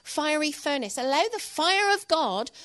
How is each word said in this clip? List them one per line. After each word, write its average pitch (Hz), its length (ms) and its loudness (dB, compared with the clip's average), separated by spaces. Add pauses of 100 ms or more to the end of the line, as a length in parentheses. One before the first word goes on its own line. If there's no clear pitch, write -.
fiery 302 480 -2
furnace. 277 480 -4
Allow 277 340 2
the 427 60 -4
fire 392 560 2
of - 140 -4
God 240 420 0 (140)